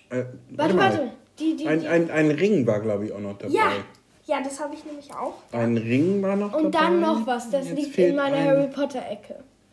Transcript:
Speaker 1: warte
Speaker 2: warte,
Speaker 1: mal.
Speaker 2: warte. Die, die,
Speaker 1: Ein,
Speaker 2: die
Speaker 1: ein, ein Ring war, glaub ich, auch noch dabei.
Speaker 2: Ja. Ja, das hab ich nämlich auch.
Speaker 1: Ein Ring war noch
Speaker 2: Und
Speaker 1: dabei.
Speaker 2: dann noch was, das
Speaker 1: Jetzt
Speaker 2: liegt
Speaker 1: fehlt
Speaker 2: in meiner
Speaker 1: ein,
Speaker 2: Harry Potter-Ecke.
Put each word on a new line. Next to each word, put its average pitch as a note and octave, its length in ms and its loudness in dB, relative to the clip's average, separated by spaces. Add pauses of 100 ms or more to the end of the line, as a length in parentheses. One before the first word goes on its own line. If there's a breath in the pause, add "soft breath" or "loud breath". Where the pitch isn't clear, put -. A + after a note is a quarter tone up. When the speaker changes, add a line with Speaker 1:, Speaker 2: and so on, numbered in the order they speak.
Speaker 1:
warte B2 240 -6 (240)
Speaker 2:
warte, D4 160 2
Speaker 1:
mal. F#4+ 180 6
Speaker 2:
warte. C#4 200 -2 (260)
Die, D#4 180 -2
die, - 120 -6
Speaker 1:
Ein, D#3+ 140 2
Speaker 2:
die - 60 -6
Speaker 1:
ein, E3 240 2
ein D3+ 200 2
Ring E3 360 2
war, G#2+ 140 2
glaub G#2 220 -2
ich, A2 100 -6
auch G2+ 60 -10
noch G2+ 180 -8
dabei. G2+ 160 -6
Speaker 2:
Ja. - 180 4 (540)
Ja, C#4 180 -2
das C#4 160 -10
hab C#4+ 140 -6
ich D4+ 120 -14
nämlich D4 280 -16
auch. B3 220 -8 (160)
Speaker 1:
Ein A#2 260 0
Ring C#3+ 440 2
war F#3+ 140 0
noch G3+ 180 -2
Speaker 2:
Und D#4 220 2
Speaker 1:
dabei. D#4 100 4
Speaker 2:
dann F4 160 4
noch D#4+ 240 2
was, A#3+ 240 -4
das C#4 200 -2
Speaker 1:
Jetzt C4+ 80 -6
Speaker 2:
liegt C#4+ 180 -4
Speaker 1:
fehlt - 160 6
Speaker 2:
in C#4 40 0
meiner C#4 220 0
Speaker 1:
ein, C#4 100 2
Speaker 2:
Harry C#4 200 4
Potter-Ecke. - 760 -8 (300)